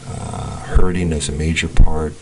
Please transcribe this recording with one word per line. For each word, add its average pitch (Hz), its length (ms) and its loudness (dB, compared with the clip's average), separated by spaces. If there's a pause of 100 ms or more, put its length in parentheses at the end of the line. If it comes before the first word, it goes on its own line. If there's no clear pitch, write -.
uh, - 540 -12
herding 90 520 2
as 73 160 -4
a - 20 -6
major 78 360 -2
part 78 540 4